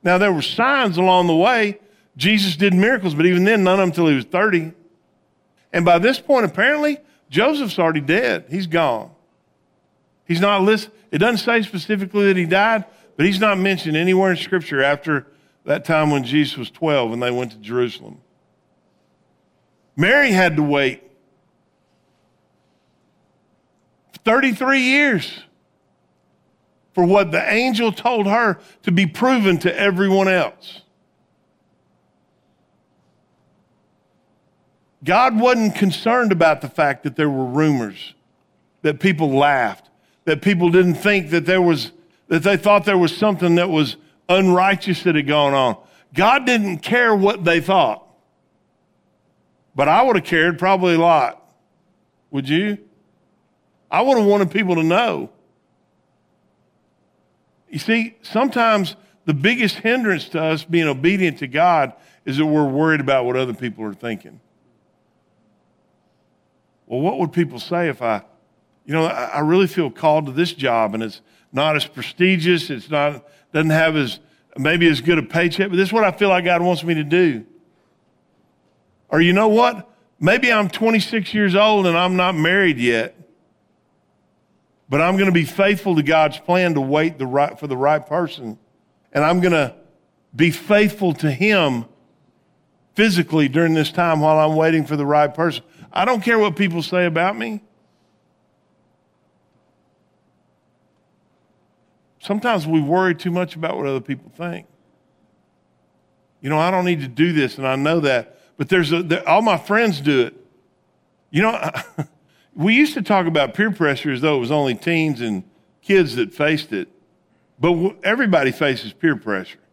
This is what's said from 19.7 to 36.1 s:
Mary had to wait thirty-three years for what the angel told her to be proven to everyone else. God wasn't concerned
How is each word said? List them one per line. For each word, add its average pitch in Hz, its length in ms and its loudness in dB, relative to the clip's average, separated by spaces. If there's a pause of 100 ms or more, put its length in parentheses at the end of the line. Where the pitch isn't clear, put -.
Mary 247 320 4
had 185 260 2
to 151 60 0
wait 139 400 0 (3250)
thirty-three 262 560 0
years 262 640 0 (1500)
for 180 120 2
what 190 260 4
the 170 220 -2
angel 233 400 0
told 233 340 -2
her 214 320 0 (240)
to 190 100 -2
be 185 140 2
proven 208 520 2
to - 200 -2
everyone 190 500 2
else. - 540 -4 (4000)
God 220 340 2
wasn't 233 380 2
concerned 220 560 0